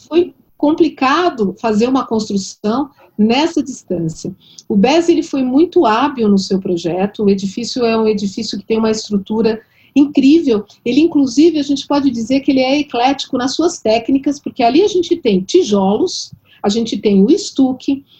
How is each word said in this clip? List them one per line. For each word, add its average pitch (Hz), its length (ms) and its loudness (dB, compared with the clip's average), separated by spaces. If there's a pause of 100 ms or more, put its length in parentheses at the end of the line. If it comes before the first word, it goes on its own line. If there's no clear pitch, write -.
foi 320 260 -2 (240)
complicado 294 1000 0
fazer 220 280 0
uma 262 180 0
construção 220 840 -4 (280)
nessa 269 440 2
distância. 180 720 -8 (340)
O 220 80 -2
BES, 285 340 2
ele 320 140 4
foi 269 200 -4
muito 302 420 2
hábil 240 440 0
no 202 80 4
seu 190 220 -2
projeto, 185 640 -4
o 202 60 4
edifício 202 560 -2
é 226 120 0
um 220 100 0
edifício 214 500 -4
que 196 80 -12
tem 226 120 -2
uma 220 140 0
estrutura 220 680 -2 (340)
incrível, 277 680 2 (220)
ele, 254 160 2
inclusive, 302 580 2
a 285 40 -2
gente 277 220 -4
pode 285 260 0
dizer 233 300 -2
que 285 100 -2
ele 262 100 2
é 262 180 0
eclético 269 580 -4
nas 247 160 -4
suas 330 260 -2
técnicas, 269 600 -2
porque - 240 -6
ali 247 200 4
a 427 40 2
gente 349 300 0
tem 202 240 0
tijolos, 208 920 -2 (300)
A 208 80 -2
gente 226 280 -4
tem 202 260 4
o 220 80 2
estuque, 269 720 -2 (160)